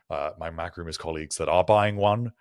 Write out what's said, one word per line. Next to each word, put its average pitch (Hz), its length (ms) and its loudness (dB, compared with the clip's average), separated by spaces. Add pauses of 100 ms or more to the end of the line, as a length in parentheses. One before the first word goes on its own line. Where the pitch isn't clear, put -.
uh, 76 280 -4
my 82 140 -8
MacRumors 82 480 -10
colleagues 80 380 -8
that 78 100 -4
are 85 160 6
buying 104 320 4
one, 104 460 2